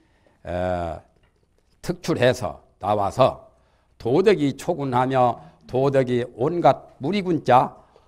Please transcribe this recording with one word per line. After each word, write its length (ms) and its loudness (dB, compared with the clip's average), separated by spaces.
에, 500 -4
특출해서 840 -2
나와서 720 0
도덕이 600 0
초군하며 920 -2
도덕이 580 0
온갖 640 0
무리군자, 800 0